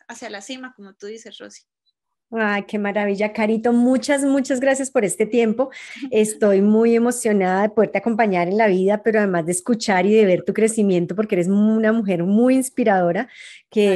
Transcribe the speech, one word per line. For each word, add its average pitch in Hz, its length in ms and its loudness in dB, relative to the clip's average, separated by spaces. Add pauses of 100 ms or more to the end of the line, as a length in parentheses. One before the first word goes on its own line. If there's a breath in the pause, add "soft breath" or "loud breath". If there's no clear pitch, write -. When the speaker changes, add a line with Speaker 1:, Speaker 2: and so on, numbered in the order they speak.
Speaker 1:
hacia 240 220 -16
la 202 120 -14
cima, 254 340 -14
como 196 180 -20
tú - 120 -18
dices, 220 320 -18
Rosy. 208 240 -20 (680)
Speaker 2:
Ay, 208 380 -2
qué 214 100 -6
maravilla, 202 540 -2
Carito. 220 400 0
Muchas, 254 500 2
muchas 277 380 0
gracias 269 300 0
por 247 120 0
este 196 220 -2
tiempo. 233 460 0 (240 loud breath)
Speaker 1:
<laughs> 269 160 -14
Speaker 2:
Estoy 214 500 2
muy 220 340 4
emocionada 208 680 0
de 220 80 0
poderte 202 280 0
acompañar 202 500 0
en 196 100 0
la 226 80 2
vida, 196 360 0
pero 220 180 0
además 180 260 -2
de 175 60 -2
escuchar 196 520 0
y 208 80 2
de 220 140 4
ver 180 180 0
tu 202 80 -4
crecimiento, 202 640 0
porque 214 200 -4
eres 175 120 0
una 214 420 2
mujer 196 340 -2
muy 226 300 2
inspiradora, 208 760 0 (420 loud breath)
que 208 240 2